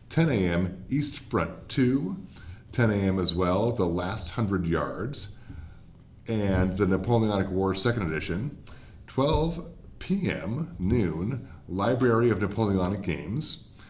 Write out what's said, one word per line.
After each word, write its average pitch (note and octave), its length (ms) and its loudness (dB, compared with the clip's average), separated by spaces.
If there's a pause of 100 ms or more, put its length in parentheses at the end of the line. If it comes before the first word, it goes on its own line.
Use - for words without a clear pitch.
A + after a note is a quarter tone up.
Ten D#3+ 200 2
A C#3 40 2
M, F2+ 560 0
East - 300 -2
Front - 500 -4
two. C3+ 480 2 (560)
Ten A#2 180 4
A G2+ 40 2
M F#2+ 240 2
as E2 140 2
well, F#2 380 2
The G2+ 140 0
Last F2+ 460 -2
Hundred G2 360 0
Yards. D#2 640 -2 (1000)
And F#2+ 500 2
the G#2 80 4
Napoleonic G2+ 640 4
War F#2+ 240 2
Second G#2 380 0
Edition. E2+ 460 -4 (500)
Twelve D#3+ 580 0 (340)
P F3+ 300 0
M, G2+ 480 -4
noon, G2 680 0 (220)
Library A#2 600 4
of G2 120 2
Napoleonic G2 600 2
Games. E2+ 680 -6 (200)